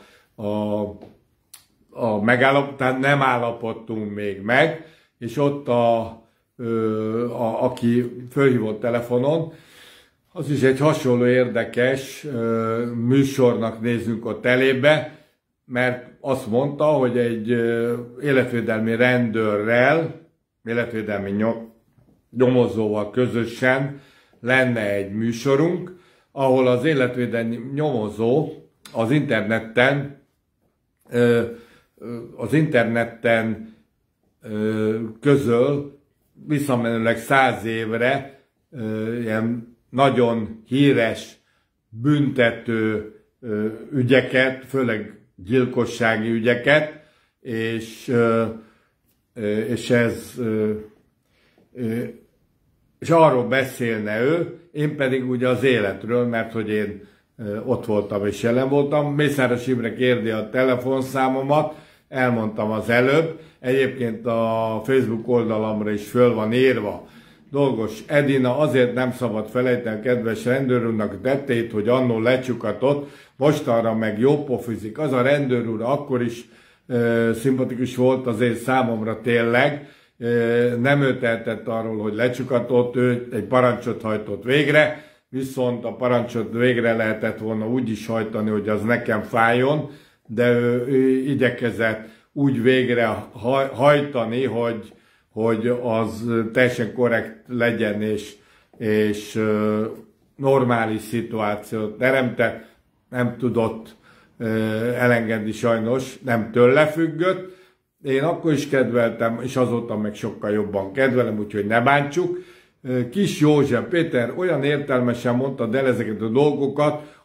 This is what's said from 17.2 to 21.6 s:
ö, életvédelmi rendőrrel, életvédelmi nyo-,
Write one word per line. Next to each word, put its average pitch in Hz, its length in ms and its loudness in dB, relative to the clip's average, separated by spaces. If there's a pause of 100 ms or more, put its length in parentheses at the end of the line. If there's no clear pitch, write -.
ö, 117 420 0 (280)
életvédelmi 117 720 0
rendőrrel, 120 1300 2 (360)
életvédelmi 107 680 -4
nyo-, 113 380 -2 (680)